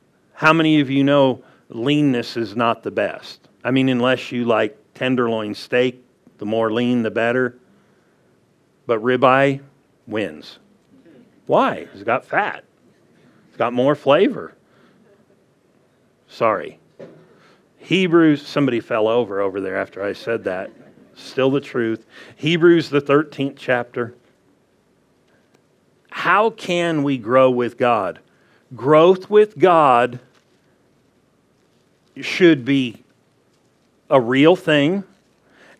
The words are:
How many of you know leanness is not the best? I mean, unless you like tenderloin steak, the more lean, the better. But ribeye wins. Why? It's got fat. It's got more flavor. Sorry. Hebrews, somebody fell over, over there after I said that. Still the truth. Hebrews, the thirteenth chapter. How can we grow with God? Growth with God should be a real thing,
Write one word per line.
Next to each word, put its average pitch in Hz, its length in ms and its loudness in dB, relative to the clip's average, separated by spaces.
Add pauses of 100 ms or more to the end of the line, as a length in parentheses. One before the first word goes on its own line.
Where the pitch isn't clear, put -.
(320)
How 156 200 0
many 156 280 2
of 131 100 -2
you 139 140 0
know 139 380 2 (260)
leanness 131 680 -2
is 107 200 -6
not 117 260 -2
the 104 80 -6
best? - 580 -8 (140)
I 120 80 -4
mean, 131 180 2
unless 127 440 -2
you 120 120 -4
like 110 320 -2 (180)
tenderloin 117 600 -4
steak, 127 480 -4 (360)
the 104 60 -14
more 110 280 -2
lean, 120 300 -2
the 110 100 -4
better. 120 440 -2 (1300)
But 113 120 -2
ribeye 131 600 2 (480)
wins. 90 500 -8 (880)
Why? 147 480 -2
It's 101 80 -20
got 117 220 -4
fat. - 400 -6 (840)
It's - 80 -20
got 117 160 -4
more 131 220 0
flavor. 147 580 0 (1700)
Sorry. 101 540 -4 (1000)
Hebrews, 165 680 2
somebody 131 360 -2
fell 110 260 -2
over, 110 340 -2
over 98 200 -4
there 95 160 -6
after 95 260 -8
I 101 100 -6
said 113 320 -6
that. 95 280 -8 (420)
Still - 380 -2
the 139 80 0
truth. 113 440 -6 (300)
Hebrews, 165 560 2
the 143 100 2
thirteenth 143 560 -2
chapter. 120 580 -6 (2000)
How 202 400 0
can 170 540 -4
we 143 120 -2
grow 127 340 2
with 120 280 -4
God? 110 400 -2 (560)
Growth 156 560 4
with 208 260 2
God 135 600 4 (2000)
should 151 440 2
be 127 400 -2 (1080)
a 139 100 4
real 135 360 4
thing, 165 480 -2 (760)